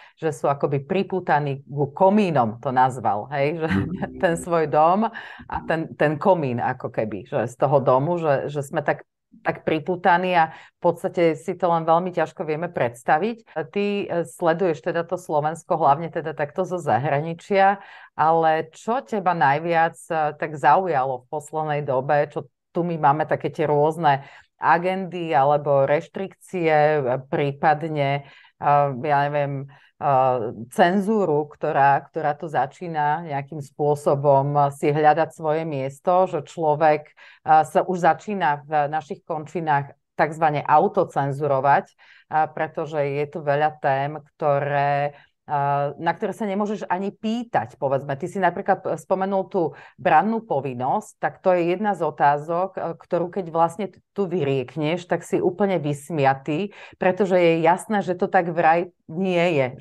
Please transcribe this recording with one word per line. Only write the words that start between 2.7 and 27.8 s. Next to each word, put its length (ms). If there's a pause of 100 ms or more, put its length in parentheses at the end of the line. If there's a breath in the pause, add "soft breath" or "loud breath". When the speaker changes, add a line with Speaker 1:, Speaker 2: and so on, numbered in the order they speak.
Speaker 1:
nazval, 640
hej, 300
že 40
Speaker 2:
Mhm. 500
Speaker 1:
<laughs> 40
ten 160
svoj 320
dom 380 (400 loud breath)
a 60 (120)
ten, 280
ten 200
komín 460
ako 280
keby, 380
že 120 (100)
z 100
toho 240
domu, 380
že, 260
že 160
sme 220
tak, 180 (420)
tak 160
pripútaní 720
a 180
v 300
podstate 560
si 160
to 160
len 160
veľmi 240
ťažko 340
vieme 280
predstaviť. 760 (240 loud breath)
Ty, 160
e, 200 (200)
sleduješ 560
teda 240
to 160
Slovensko, 560
hlavne 320
teda 240
takto 320
zo 160
zahraničia, 960 (400 loud breath)
ale 560
čo 320
teba 320
najviac, 580 (140)
e, 40 (240)
tak 200
zaujalo 680
v 60
poslednej 560
dobe, 440
čo 200 (240)
tu 120
my 120
máme 280
také 240
tie 160
rôzne 600 (340 loud breath)
agendy 720
alebo 560
reštrikcie, 840
e, 300 (320)
prípadne, 960 (320 loud breath)